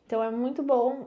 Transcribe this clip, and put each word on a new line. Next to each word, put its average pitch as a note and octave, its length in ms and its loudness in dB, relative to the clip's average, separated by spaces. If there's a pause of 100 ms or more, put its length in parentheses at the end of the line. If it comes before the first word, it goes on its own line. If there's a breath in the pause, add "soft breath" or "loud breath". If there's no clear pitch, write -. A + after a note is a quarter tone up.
Então A3+ 160 -2
é A3+ 80 -2
muito B3 320 -2
bom C4 460 2